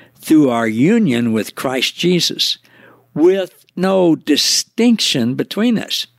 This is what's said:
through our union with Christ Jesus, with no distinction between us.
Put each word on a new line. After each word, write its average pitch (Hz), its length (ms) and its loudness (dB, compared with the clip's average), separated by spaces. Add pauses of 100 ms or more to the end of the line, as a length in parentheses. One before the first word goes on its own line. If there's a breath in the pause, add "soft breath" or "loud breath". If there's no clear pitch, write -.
(140 soft breath)
through 151 360 2
our 117 180 0
union 120 640 2
with 107 220 -4
Christ 131 420 -6
Jesus, - 640 -2 (560 soft breath)
with 180 500 0 (100)
no 185 400 2
distinction 147 1200 0
between 208 440 -2
us. - 280 -8 (120)